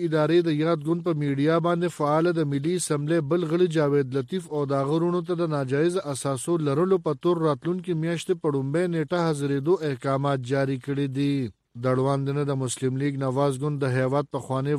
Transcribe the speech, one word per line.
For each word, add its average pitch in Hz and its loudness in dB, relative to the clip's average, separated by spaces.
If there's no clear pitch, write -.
ادارې 156 2
د 151 0
یاد 156 0
ګوند 170 -2
په 170 2
میډیا 143 2
باندې 175 0
فعال 160 2
د 143 -2
ملي 147 0
اسمبلی 151 0
بل 170 0
غړي 170 2
جاوید 143 2
لطیف 165 -6
او 147 -2
د 139 0
هغه 151 0
ورونو 175 0
ته 170 -2
د 165 -2
ناجایز 147 0
اساسو 139 -2
لرلو 175 2
په 143 -6
تور 175 2
راتلونکي 165 -2
میاشتې 170 -2
په 160 0
لومړۍ 139 0
نیټه 165 0
حاضرېدو 143 0
احکامات 135 -2
جاری 135 0
کړي 139 -2
دي. 143 2
د 127 0
اړوند 139 2
نه 147 0
د 139 -2
مسلم 131 -2
لیگ 139 -2
نواز 135 0
ګوند 147 -2
د 127 2
هیواد 131 0
پخوانی 135 -2